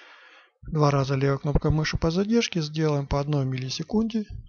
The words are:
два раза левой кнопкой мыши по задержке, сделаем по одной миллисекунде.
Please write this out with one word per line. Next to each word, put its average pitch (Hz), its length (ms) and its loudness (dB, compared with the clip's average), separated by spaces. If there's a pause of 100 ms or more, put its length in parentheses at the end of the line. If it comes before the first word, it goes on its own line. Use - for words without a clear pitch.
(640)
два 147 300 2
раза 139 240 2
левой 139 240 2
кнопкой 147 320 2
мыши 156 240 0
по 165 160 0
задержке, 208 480 0
сделаем 151 460 0
по 139 120 0
одной 143 260 0
миллисекунде. 165 800 -4 (220)